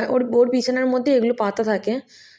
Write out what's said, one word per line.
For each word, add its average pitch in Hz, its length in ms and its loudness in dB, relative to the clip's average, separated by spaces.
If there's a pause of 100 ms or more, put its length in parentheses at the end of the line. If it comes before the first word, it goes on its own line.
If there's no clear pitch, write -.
ওর, 247 260 0
ওর 240 140 4
বিছানার 254 380 0
মধ্যে 254 280 0
এগুলো 233 200 2
পাতা 214 300 -2
থাকে। 214 360 -2 (380)